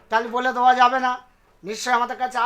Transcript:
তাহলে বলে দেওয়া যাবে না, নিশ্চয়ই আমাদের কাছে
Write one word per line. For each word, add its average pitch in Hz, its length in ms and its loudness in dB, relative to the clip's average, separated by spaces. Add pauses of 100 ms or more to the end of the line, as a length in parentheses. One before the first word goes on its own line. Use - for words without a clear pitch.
তাহলে 233 280 -2
বলে 254 200 -2
দেওয়া 247 240 6
যাবে 254 260 4
না, 247 60 0 (500)
নিশ্চয়ই 175 360 -4
আমাদের 240 240 -4
কাছে 247 240 -4